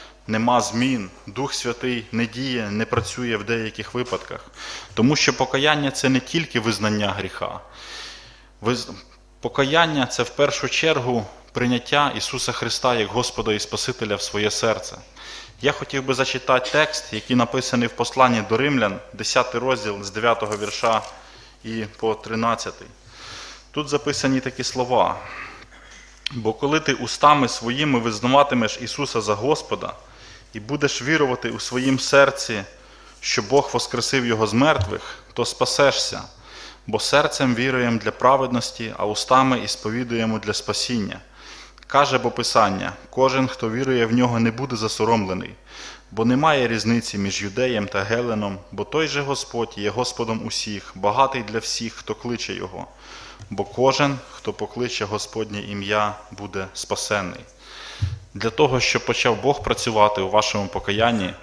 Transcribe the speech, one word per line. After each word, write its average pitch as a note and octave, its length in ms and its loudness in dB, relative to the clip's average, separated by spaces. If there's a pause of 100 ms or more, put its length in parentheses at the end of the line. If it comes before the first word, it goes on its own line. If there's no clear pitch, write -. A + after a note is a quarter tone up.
(280)
нема A#2 340 4
змін. A2 480 -2 (180)
Дух B2+ 260 -6
Святий A#2+ 580 -4
не A#2 140 0
діє, A#2 460 -4
не G#2+ 140 0
працює A#2+ 520 -2
в G2+ 60 -4
деяких A2 500 -4
випадках. - 520 -6 (480)
Тому B2+ 220 6
що C#3 220 2
покаяння — C#3 540 2
це - 180 2
не C3 100 4
тільки D#3 400 -2
визнання G#2 520 0
гріха. - 480 -6 (1000)
Виз-, A2+ 280 -2 (500)
покаяння — C#3+ 720 2
це - 120 0
в A#2 60 -6
першу C#3 400 2
чергу B2+ 560 2 (260)
прийняття B2 680 2
Ісуса B2 340 -4
Христа A#2+ 440 0
як A2 120 0
Господа A2+ 460 0
і G#2 60 0
Спасителя G#2+ 560 -4
в G2 60 -4
своє G#2 300 0
серце. G#2 460 -2 (640)
Я C#3 100 2
хотів C#3 320 -4
би C3 100 0
зачитати B2+ 580 2
текст, - 420 0
який A2 220 0
написаний A#2+ 520 2
в - 40 -4
посланні A#2+ 580 4
до A2+ 80 4
римлян, A#2 420 2 (140)
десятий A#2+ 480 0
розділ G#2+ 420 -2
з G2 60 -8
дев'ятого G#2+ 480 0
вірша A#2+ 440 0 (640)
і A2 220 -6 (120)
по A2 180 0
тринадцятий. A2+ 720 -4 (840)
Тут D3 180 -4
записані C#3 500 0
такі B2+ 240 -6
слова: A#2+ 560 2 (1120)
"Бо A2+ 220 -2
коли D3 260 0
ти D3+ 140 0
устами C3 540 4
своїми B2+ 520 0
визнаватимеш A#2+ 840 2
Ісуса A#2+ 400 -4
за G#2 120 2
Господа A2+ 600 -2 (600)
і A2 60 -10
будеш C#3 420 -2
вірувати C3 480 0
у A2+ 100 -6
своїм B2+ 400 0
серці, C3+ 640 4 (560)
що - 220 -2
Бог C3+ 320 4
воскресив A#2+ 520 0
Його A2 220 2
з G2+ 60 -2
мертвих, A#2 640 2 (160)
то A#2 120 -2
спасешся. - 760 2 (680)
Бо G#2+ 120 0
серцем C#3 560 2
віруємо B2 440 0
для G#2+ 120 -4
праведності, B2 840 2
а - 80 -4
устами B2+ 540 4
ісповідуємо A2 800 -2
для G#2 140 -2
спасіння. G#2 680 -2 (680)
Каже C#3 300 4
бо A#2 140 0
Писання: G2 600 2 (160)
кожен, C3 380 2
хто A#2 240 -4
вірує B2 340 2
в A2+ 80 0
Нього, A#2+ 260 4
не A2+ 120 4
буде B2+ 240 -4
засоромлений. G#2+ 800 0 (580)
Бо A2 140 0
немає C3+ 420 4
різниці A2+ 500 0
між G2 240 -2
юдеєм G#2 460 -2
та F#2+ 160 0
геленом, G#2+ 560 -2 (120)
бо G2+ 120 -6
той D#3 240 0
же C#3+ 140 -2
Господь C3 560 -4
є G#2 120 -2
Господом A2+ 560 -2
усіх, G#2 500 -6
багатий A#2+ 480 2
для G#2+ 160 -4
всіх, - 340 -6
хто - 220 -8
кличе A#2 380 -6
Його. F#2 340 -10 (600)
Бо G2+ 140 -2
кожен, C3+ 560 2 (120)
хто - 220 -8
покличе A2 520 -4
Господнє G#2 560 -4
ім'я, G#2 540 0 (160)
буде G2 420 -8
спасений". - 640 -4 (920)
Для A2 160 -2
того, C3 300 4
щоб - 260 0
почав A2+ 360 2
Бог C#3 220 2
працювати G#2+ 580 4
у F#2+ 80 0
вашому G#2 380 2
покаянні, G2+ 760 0